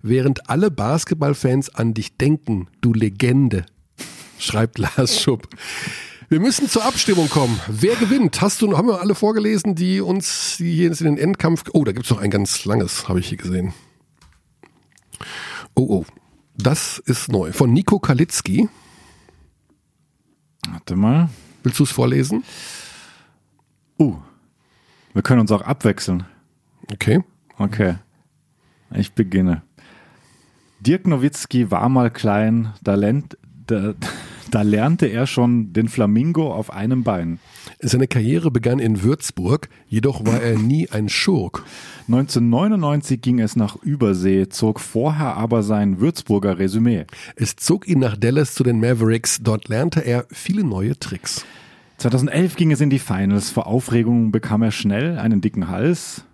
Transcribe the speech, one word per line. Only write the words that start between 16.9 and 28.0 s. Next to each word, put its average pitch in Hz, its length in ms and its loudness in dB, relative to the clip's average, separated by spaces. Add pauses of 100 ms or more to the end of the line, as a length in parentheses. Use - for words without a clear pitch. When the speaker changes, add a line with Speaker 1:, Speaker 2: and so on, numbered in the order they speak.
Speaker 1:
ist - 320 -4
neu. 90 220 0
Von 123 200 4
Nico 190 260 2
Kalitzki. 143 680 0 (2000)
Speaker 2:
Warte 90 260 -8
mal. 135 340 2 (340)
Speaker 1:
Willst 120 160 -2
du's 139 120 0
vorlesen? 131 520 0 (1600)
Speaker 2:
Uh, 117 180 2 (960)
wir 98 80 0
können 123 200 4
uns 110 100 2
auch 104 100 4
abwechseln. 107 640 0 (680)
Speaker 1:
Okay. 110 300 2 (360)
Speaker 2:
Okay. 101 380 0 (1000)